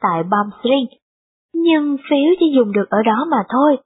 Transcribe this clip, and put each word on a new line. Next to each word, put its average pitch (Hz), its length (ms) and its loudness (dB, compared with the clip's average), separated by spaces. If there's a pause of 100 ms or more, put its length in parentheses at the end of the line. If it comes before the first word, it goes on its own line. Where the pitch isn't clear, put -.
tại 170 220 -2
Palm 208 260 -2 (100)
Springs. 254 320 -2 (640)
Nhưng 311 420 0 (120)
phiếu 294 200 2 (100)
chỉ 349 60 2 (100)
dùng 226 160 2
được 202 180 -2
ở 196 160 -2
đó 226 260 0
mà 277 60 0 (120)
thôi, 277 360 2